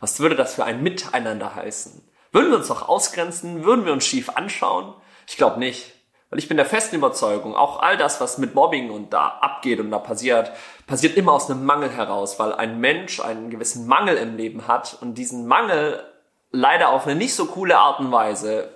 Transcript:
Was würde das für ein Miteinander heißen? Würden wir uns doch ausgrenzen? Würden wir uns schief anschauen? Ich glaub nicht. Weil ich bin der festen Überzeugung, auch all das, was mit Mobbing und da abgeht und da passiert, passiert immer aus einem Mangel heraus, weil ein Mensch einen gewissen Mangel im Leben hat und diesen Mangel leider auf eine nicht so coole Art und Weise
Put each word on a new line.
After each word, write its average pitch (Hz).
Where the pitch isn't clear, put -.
Was -
würde 156
das 131
für -
ein 117
Miteinander 113
heißen? -
Würden 285
wir 233
uns 147
doch -
ausgrenzen? 170
Würden 226
wir 165
uns 131
schief 127
anschauen? 196
Ich -
glaub 120
nicht. 127
Weil -
ich 147
bin 160
der -
festen 214
Überzeugung, 107
auch -
all 190
das, 147
was 127
mit 123
Mobbing 135
und 104
da 78
abgeht 123
und 107
da 107
passiert, 113
passiert -
immer 180
aus 139
einem 131
Mangel 143
heraus, 101
weil 110
ein 113
Mensch 160
einen 113
gewissen 113
Mangel 165
im 113
Leben 110
hat -
und 120
diesen 123
Mangel 151
leider 143
auf 131
eine 147
nicht 233
so 175
coole 175
Art 139
und 131
Weise 107